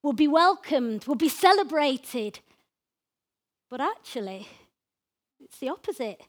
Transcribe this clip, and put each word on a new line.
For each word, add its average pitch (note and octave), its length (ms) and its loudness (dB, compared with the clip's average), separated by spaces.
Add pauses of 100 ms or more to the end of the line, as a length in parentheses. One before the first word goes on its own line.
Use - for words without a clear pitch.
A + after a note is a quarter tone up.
will C#4+ 120 0
be D4+ 120 4
welcomed, C#4+ 800 2
will C#4 80 -2
be D4 140 0
celebrated, D4 1120 0 (1300)
but B3 140 -8
actually, G#3 640 -8 (920)
it's - 200 -20
the B3+ 100 -8
opposite? C4 600 -8